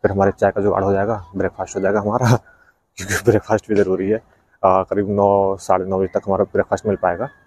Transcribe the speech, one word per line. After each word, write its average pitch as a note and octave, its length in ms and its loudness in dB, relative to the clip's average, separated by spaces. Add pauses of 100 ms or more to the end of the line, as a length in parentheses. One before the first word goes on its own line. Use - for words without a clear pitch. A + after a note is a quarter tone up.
फिर G2+ 100 0
हमारे G2 200 2
चाय G2 200 0
का G2+ 100 -4
जुगाड़ F#2+ 220 0
हो G2 100 0
जाएगा, G2+ 320 -2 (100)
breakfast F#2+ 400 -6
हो F#2+ 60 -4
जाएगा G2+ 200 0
हमारा, A#2 260 0
<laughs> - 680 -4
क्योंकि F#2+ 160 -8 (120)
breakfast G#2+ 440 0
भी G#2+ 60 0
ज़रूरी F#2+ 340 0
है। G#2+ 80 0
अ, - 680 0
करीब G2 260 -2
नौ, G2+ 480 2
साढ़े F#2 280 0
नौ F#2+ 140 -2
बजे F#2+ 80 0
तक - 200 -2
हमारा G2 160 0
breakfast G2 420 -2
मिल G2+ 100 0
पाएगा। F#2 340 -4 (180)